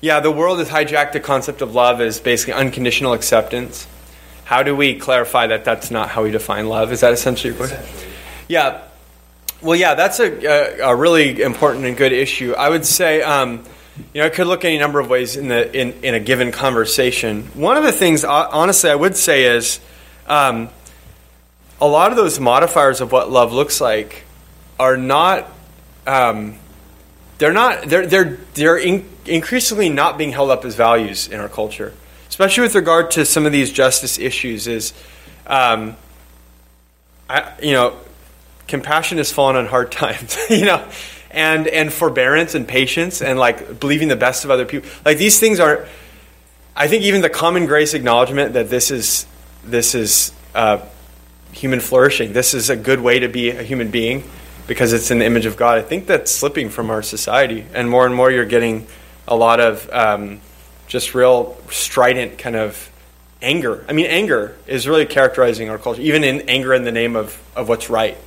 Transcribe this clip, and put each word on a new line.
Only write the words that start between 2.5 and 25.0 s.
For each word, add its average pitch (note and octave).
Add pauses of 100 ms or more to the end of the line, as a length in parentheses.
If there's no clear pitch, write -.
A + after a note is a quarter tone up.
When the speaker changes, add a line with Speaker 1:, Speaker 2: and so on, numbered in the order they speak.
Speaker 1:
unconditional B2+
acceptance. A#2 (560)
How B2
do C#3+
we C#3
clarify B2
that A2
that's A#2
not A2
how A2+
we G#2+
define G#2+
love? A2
Is A#2
that A#2+
essentially A#2+
your -
question? B2+
Speaker 2:
Essentially. - (360)
Speaker 1:
Yeah. D3+ (800)
Well, D#3+
yeah, E3+
that's E3+
a, D3+
a, C3
a B2
really D3
important B2+
and B2
good C3+
issue. B2+
I C#3+
would D#3+
say, D#3
um, B2+ (500)
you D3
know, D#3
it D#3+
could F3+
look F3
any D#3+
number D3
of B2
ways B2
in C#3
the, A#2
in, B2 (100)
in C3
a A2+
given B2
conversation. A#2+ (120)
One F3
of D4+
the C#4
things, E3
uh, D3+
honestly, F3
I C#3+
would F3+
say C#3 (100)
is... A2+ (480)
Um, B2 (1120)
a D3
lot D#3+
of B3
those E3
modifiers C3+
of A#2
what B2
love B2
looks C#3+
like G#2+ (560)
are C3
not, D3 (560)